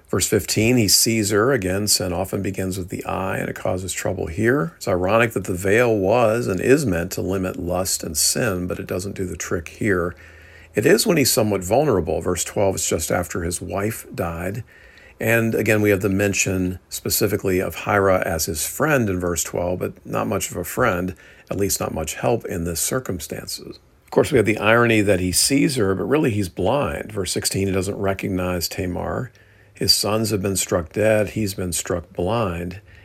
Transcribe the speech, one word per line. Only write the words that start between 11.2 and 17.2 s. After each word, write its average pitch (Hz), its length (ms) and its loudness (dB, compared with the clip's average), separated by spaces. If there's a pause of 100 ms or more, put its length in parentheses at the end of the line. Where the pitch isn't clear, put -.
somewhat 104 320 2
vulnerable. 90 580 2
Verse 90 220 -2
twelve 98 320 0
is 87 120 -4
just 87 220 -2
after 92 320 -2
his 85 200 -4
wife 98 520 -4
died. 92 500 -6 (560)
And 113 360 2
again, 107 260 2
we 104 80 4
have 98 120 4
the 104 80 0
mention 95 800 0
specifically 98 720 0